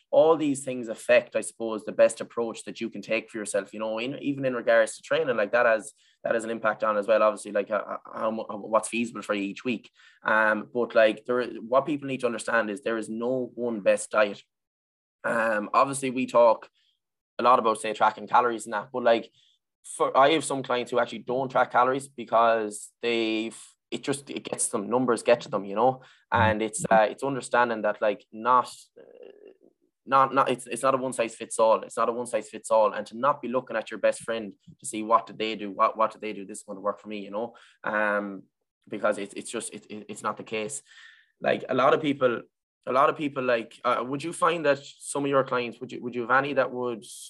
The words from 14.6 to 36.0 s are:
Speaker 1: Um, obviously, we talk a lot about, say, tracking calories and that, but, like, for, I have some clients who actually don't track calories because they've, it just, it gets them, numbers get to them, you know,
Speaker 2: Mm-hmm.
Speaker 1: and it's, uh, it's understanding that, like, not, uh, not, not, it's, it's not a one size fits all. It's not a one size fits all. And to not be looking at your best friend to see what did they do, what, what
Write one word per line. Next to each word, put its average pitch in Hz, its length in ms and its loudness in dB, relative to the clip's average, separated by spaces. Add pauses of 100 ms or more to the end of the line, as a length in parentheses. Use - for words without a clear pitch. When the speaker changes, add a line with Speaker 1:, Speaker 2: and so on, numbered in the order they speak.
Speaker 1:
Um, 110 500 0
obviously, 135 360 2
we 127 160 -2
talk 117 420 6 (720)
a 113 40 0
lot 123 160 6
about, 110 200 2
say, 107 140 -4
tracking 107 340 0
calories 117 380 2
and 113 80 -10
that, 104 180 -6
but, 123 120 -4
like, 117 260 4 (560)
for, - 320 -2
I 143 140 6
have 156 120 2
some 139 200 -4
clients 123 280 -4
who 120 80 2
actually 120 200 -2
don't 127 300 -4
track 127 220 2
calories 131 380 2
because 113 800 0 (120)
they've, 113 560 -2 (340)
it 117 120 -6
just, 139 280 -4
it - 120 -8
gets - 260 -4
them, 104 200 -4
numbers 120 320 2
get 120 200 4
to - 80 -14
them, 98 140 -4
you 98 120 -8
know, 131 260 2 (320)
Speaker 2:
Mm-hmm. 113 180 4
Speaker 1:
and 107 120 0
it's, - 260 -4
uh, 110 180 6
it's - 160 -8
understanding 120 600 0
that, 104 180 -2
like, 107 320 0
not, 120 340 2 (320)
uh, - 40 -20 (1040)
not, 131 260 4
not, 135 160 4
it's, 123 160 -2
it's 117 160 -10
not 135 140 4
a - 20 2
one 127 160 -4
size 113 220 -2
fits - 240 -6
all. 110 240 6
It's - 140 -16
not 113 120 2
a - 20 2
one 120 140 -4
size 113 240 -4
fits 107 220 -8
all. 107 220 6
And 104 140 -6
to 110 100 -14
not 143 260 0
be 127 40 -6
looking 120 300 -4
at 110 140 -6
your 107 80 -10
best 110 220 -2
friend 110 300 -6 (280)
to - 80 -18
see 107 160 -6
what 110 240 4
did 90 100 -14
they 110 180 -2
do, 101 160 -8
what, 104 240 0
what 110 160 2